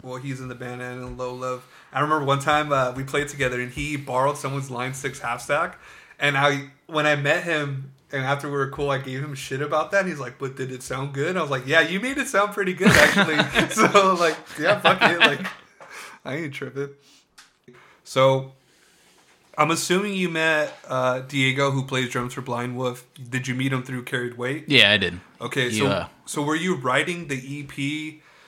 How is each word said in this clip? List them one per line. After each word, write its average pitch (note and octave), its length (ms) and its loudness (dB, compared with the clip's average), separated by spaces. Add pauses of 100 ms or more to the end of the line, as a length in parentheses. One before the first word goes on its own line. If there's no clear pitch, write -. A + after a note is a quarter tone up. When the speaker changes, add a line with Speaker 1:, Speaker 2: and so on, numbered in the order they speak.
Speaker 1:
well, B2+ 140 -10
he's B2+ 240 -8
in C3 80 -10
the B2 80 -12
band B2 260 -10
and B2 180 -10
in B2 160 -12
Low B2 160 -6
Love. B2+ 320 -8 (260)
I C3+ 100 -2
remember D3+ 260 2
one C#3 120 4
time, D3+ 320 2
uh, C3 220 2
we C3 100 -6
played C#3+ 260 -2
together, C3 340 -2
and B2 100 -8
he D3 240 -6
borrowed C3+ 400 0
someone's C3+ 340 -6
Line B2+ 220 -4
six C3+ 280 -6
half A#2+ 200 -4
stack, E3 380 -2 (400)
and C#3+ 180 2
I, C#3 320 2 (180)
when D3+ 200 0
I D3 100 6
met D3 280 2
him, C#3+ 480 -4 (200)
and C3+ 140 -4
after C#3+ 220 -2
we C#3+ 100 -4
were C3+ 120 0
cool, C#3+ 200 -2
I C3+ 80 0
gave C3 260 -6
him D3 100 -10
shit C3+ 280 -6
about D#3+ 300 -2
that. G3 120 2
He's E3 160 -4
like, B2 180 -10
"But C3+ 160 -6
did C3+ 160 -6
it B2+ 120 -10
sound C#3 320 -6
good?" D#3+ 240 -2
I - 20 0
was D3 100 -2
like, B2+ 160 -2
"Yeah, D#3 140 6
you E3 180 2
made C4 200 -4
it C4 100 -2
sound G3+ 240 2
pretty F#3+ 220 -2
good, F#3+ 140 6
actually." F#3 800 4
<laughs> - 20 -6
So, G3 460 6
like, E3 200 2 (240)
yeah, F#3+ 200 2
fuck F#3 200 4
it. F3 180 4
Like, G#3 280 4 (800)
I C3 100 -6
ain't D#3 160 -6
tripping. C3+ 380 -8 (1120)
So, C3+ 480 2 (1040)
I'm D3+ 140 4
assuming F#3 440 0
you F#3 140 0
met, D#3+ 480 0 (120)
uh, B2+ 320 0
Diego, C3+ 500 2
who C3+ 140 0
plays B2+ 260 -2
drums B2 240 -4
for C3+ 60 -8
Blind B2 360 -6
Wolf. B2 280 -6 (240)
Did B2+ 200 -4
you B2+ 60 -2
meet C3 180 -2
him B2+ 100 -2
through B2+ 220 -8
Carried B2 340 -4
Weight? C3+ 300 -6
Speaker 2:
Yeah, A2 240 10
I G#2+ 40 6
did. F2+ 240 0 (200)
Speaker 1:
Okay, A#2+ 300 -2
Speaker 2:
He, G#2+ 100 -2
Speaker 1:
so, G#2 60 4
Speaker 2:
uh, F#2+ 200 0 (200)
Speaker 1:
so - 160 -4
were D3 140 0
you F3 200 0
writing D3+ 520 -2
the C#3 80 -4
E C#3 280 -10
P? D3+ 580 -6 (260)